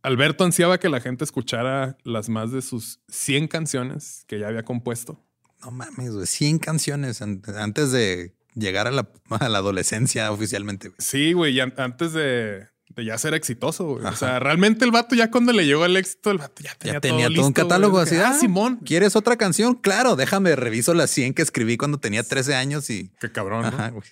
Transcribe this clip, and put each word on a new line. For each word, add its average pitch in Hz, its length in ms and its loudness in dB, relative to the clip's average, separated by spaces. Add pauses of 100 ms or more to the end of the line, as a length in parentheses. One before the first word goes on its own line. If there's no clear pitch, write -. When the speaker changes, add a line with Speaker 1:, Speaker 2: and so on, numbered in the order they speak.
Speaker 1:
Alberto 139 420 2
ansiaba 175 340 4
que 180 100 -2
la 131 120 0
gente 127 240 -6
escuchara 131 800 -4
las 113 240 -4
más 113 240 -4
de 131 100 -4
sus - 460 -10
cien 147 400 -2
canciones 143 760 -6
que 107 120 -10
ya 104 100 -6
había 113 160 -6
compuesto. 120 560 -8 (420)
Speaker 2:
No - 80 -18
mames, 123 420 -12
güey, 98 140 -6
cien 151 320 0
canciones 143 640 -4
an-, 101 200 -8 (140)
antes 107 360 -2
de 90 420 0 (200)
llegar 101 320 -2
a 123 40 -2
la, 131 180 -2 (220)
a 113 180 -2
la 104 100 0
adolescencia 101 720 -2
oficialmente, 101 560 -6
güey. - 120 -20
Speaker 1:
Sí, 147 340 0
güey, 160 200 2
y 131 60 2
an-, 127 160 -2
antes 135 360 -4
de, 120 540 -2 (220)
de 120 160 -12
ya 110 120 -6
ser 156 180 -2
exitoso, 156 520 -4
güey. 135 180 -6
O - 40 -4
Speaker 2:
Ajá. 110 80 -6
Speaker 1:
sea, 127 240 -2
realmente 196 440 4
el 240 60 4
vato 233 240 2
ya 226 160 4
cuando 240 220 4
le 196 120 4
llegó 147 200 4
el 180 120 4
éxito, 190 360 -2
el 190 60 0
vato 147 260 -12
ya - 100 -12
tenía - 200 -6
Speaker 2:
Ya 147 60 -4
tenía 120 260 2
Speaker 1:
todo 160 100 2
Speaker 2:
todo 139 100 4
un 139 40 6
Speaker 1:
listo, 165 120 2
Speaker 2:
catálogo 185 360 6
Speaker 1:
güey. 175 80 6
Speaker 2:
así, 160 100 2
Speaker 1:
Ah, 220 180 4
Speaker 2:
"Ah, 294 60 2
Speaker 1:
Simón. 226 440 2
Speaker 2:
¿quieres 180 300 4
otra 226 220 4
canción? 226 400 2
Claro, 202 400 2
déjame 170 400 4
reviso 120 380 0
las 151 160 2
cien 131 220 0
que 165 100 0
escribí 120 340 0
cuando 143 220 -2
tenía 113 260 -2
trece 135 320 -2
años 139 340 -2
y" 95 300 -8
Speaker 1:
Qué 117 100 -8
cabrón, 107 320 -4
¿no? 120 60 0
Speaker 2:
Ajá, 113 220 -4
güey. 110 220 -12